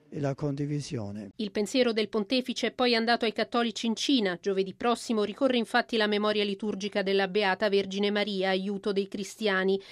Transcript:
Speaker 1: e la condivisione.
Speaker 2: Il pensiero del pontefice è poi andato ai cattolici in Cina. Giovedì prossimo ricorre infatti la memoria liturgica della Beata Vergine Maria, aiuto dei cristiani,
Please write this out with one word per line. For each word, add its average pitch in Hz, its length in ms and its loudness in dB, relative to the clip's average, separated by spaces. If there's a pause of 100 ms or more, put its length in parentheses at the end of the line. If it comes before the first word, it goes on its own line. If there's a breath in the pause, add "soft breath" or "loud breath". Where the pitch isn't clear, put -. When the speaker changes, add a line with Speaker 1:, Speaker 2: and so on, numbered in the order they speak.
Speaker 1:
e - 100 -8
la 139 160 -2
condivisione. 139 1000 -6
Speaker 2:
Il 208 120 -4
pensiero 233 420 0
del 214 180 0
pontefice 240 580 -2
è 214 40 -4
poi 247 220 2
andato 226 320 2
ai 214 80 0
cattolici 233 540 -2
in 220 80 0
Cina. 208 440 2
Giovedì 190 360 -2
prossimo 233 480 0
ricorre 247 340 2
infatti 233 400 0
la 214 80 4
memoria 208 380 2
liturgica 202 580 -2
della 196 260 2
Beata 190 400 2
Vergine 196 440 0
Maria, 202 380 0
aiuto 196 420 -2
dei 196 160 -2
cristiani, 196 720 -2 (100)